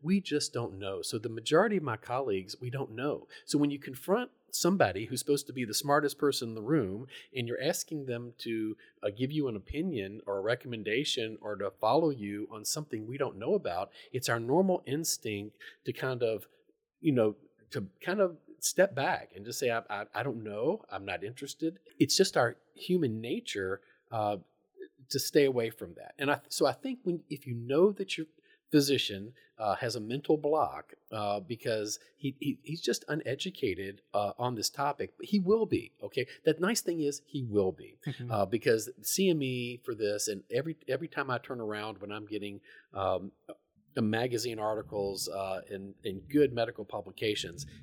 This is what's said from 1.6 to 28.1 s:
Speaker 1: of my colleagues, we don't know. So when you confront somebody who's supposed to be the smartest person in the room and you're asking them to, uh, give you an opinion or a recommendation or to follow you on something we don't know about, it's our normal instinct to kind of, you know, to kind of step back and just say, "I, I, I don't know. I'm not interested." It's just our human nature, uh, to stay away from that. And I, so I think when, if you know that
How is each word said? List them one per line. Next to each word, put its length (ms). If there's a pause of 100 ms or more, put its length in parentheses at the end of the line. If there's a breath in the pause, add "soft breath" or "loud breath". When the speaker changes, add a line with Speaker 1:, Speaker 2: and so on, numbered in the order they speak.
Speaker 1:
of 60
my 140
colleagues, 640
we 100
don't 220
know. 360 (180 loud breath)
So 120
when 140
you 80
confront 520 (200)
somebody 540
who's 140
supposed 260
to 80
be 100
the 120
smartest 420
person 320
in 60
the 60
room 440 (300 loud breath)
and 120
you're 140
asking 460
them 320
to, 360 (280 soft breath)
uh, 120
give 160
you 160
an 80
opinion 680
or 140
a 20
recommendation 960
or 160
to 240
follow 300
you 420
on 140
something 400
we 100
don't 220
know 160
about, 380 (200 loud breath)
it's 160
our 120
normal 480
instinct 680 (300 loud breath)
to 80
kind 300
of, 240 (520 soft breath)
you 120
know, 240 (340)
to 160 (180)
kind 160
of 180 (220)
step 360
back 400
and 100
just 140
say, 100
"I, 200
I, 160 (100)
I 80
don't 200
know. 480
I'm 140
not 180
interested." 540 (220)
It's 180
just 180
our 220 (160)
human 480
nature, 600 (300 soft breath)
uh, 260 (760)
to 80
stay 260
away 240
from 260
that. 240
And 120
I, 80 (100)
so 160
I 80
think 300
when, 260
if 180
you 80
know 380
that 240